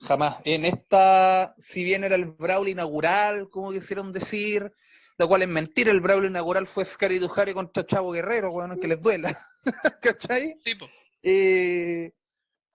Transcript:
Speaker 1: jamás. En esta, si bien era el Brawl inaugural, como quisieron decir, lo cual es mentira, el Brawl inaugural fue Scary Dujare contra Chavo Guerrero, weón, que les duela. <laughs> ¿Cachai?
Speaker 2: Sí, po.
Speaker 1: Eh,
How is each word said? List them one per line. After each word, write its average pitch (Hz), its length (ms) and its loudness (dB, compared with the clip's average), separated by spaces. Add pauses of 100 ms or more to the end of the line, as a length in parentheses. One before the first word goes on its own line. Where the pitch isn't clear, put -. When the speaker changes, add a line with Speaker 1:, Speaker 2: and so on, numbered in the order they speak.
Speaker 1:
jamás. 143 440 0
En 156 200 0
esta, 190 920 4
si - 260 -8
bien 190 200 0
era 190 120 2
el 180 100 0
Brawl 170 440 -2
inaugural, 185 800 0
como 190 220 -10
quisieron 196 420 -8
decir, 208 580 -4 (460)
lo 170 100 2
cual 185 140 4
es 185 60 0
mentira, 175 440 0
el 196 100 6
Brawl 196 240 2
inaugural 185 420 -2
fue 190 180 -4
Scary 185 320 -2
Dujare 190 380 -2
contra 185 300 -6
Chavo 190 260 -2
Guerrero, 185 400 -4
weón, 175 280 -8
que 180 80 -6
les 160 140 -2
duela. 170 340 0 (280)
<laughs> - 380 -2
¿Cachai? 254 600 -2
Speaker 2:
Sí, 226 120 -4
po. 160 120 -20 (360)
Speaker 1:
Eh, 180 880 2 (640)